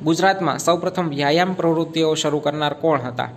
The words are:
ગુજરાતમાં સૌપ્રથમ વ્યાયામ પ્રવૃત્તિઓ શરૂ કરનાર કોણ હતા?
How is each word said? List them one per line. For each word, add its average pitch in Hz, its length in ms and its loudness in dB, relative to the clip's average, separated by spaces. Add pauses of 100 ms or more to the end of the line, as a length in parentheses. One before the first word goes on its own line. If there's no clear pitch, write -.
ગુજરાતમાં 165 560 2
સૌપ્રથમ 175 500 0
વ્યાયામ 151 460 0
પ્રવૃત્તિઓ 160 600 0
શરૂ 151 240 0
કરનાર 147 360 -2
કોણ 151 260 2
હતા? 120 360 -6